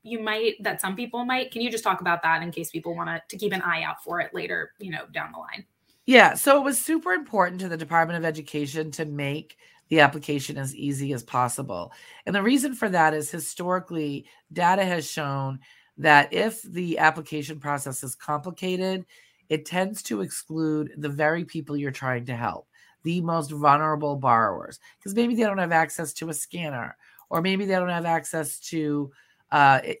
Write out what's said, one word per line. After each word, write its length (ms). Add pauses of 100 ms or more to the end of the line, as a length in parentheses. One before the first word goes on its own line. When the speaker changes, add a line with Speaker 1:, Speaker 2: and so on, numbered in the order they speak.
Speaker 1:
you 160
might, 440
that 160
some 160
people 300
might. 260
Can 100
you 80
just 140
talk 160
about 240
that 180
in 100
case 200
people 240
wanna, 320
to 100
keep 140
an 100
eye 220
out 180
for 200
it 120
later, 460
you 120
know, 200
down 220
the 60
line? 260 (400)
Speaker 2:
Yeah. 300
So 220
it 60
was 160
super 320
important 480
to 80
the 80
Department 420
of 60
Education 680
to 120
make 540 (320)
the 100
application 580
as 160
easy 380
as 120
possible. 680 (340)
And 80
the 100
reason 320
for 120
that 260
is 160
historically, 960 (280)
data 320
has 240
shown 500 (400)
that 320
if 300
the 380
application 600
process 440
is 100
complicated, 880 (460)
it 160
tends 380
to 180
exclude 760
the 120
very 340
people 320
you're 140
trying 340
to 120
help, 320 (340)
the 200
most 280
vulnerable 640
borrowers, 640 (220)
'cause 140
maybe 180
they 80
don't 160
have 140
access 420
to 160
a 60
scanner, 600 (360)
or 100
maybe 240
they 80
don't 160
have 160
access 540
to, 520 (380)
uh, 340
e-, 180